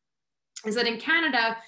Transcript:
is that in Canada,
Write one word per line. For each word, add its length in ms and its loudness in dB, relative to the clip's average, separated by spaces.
is 100 -2
that 120 2
in 120 -4
Canada, 560 2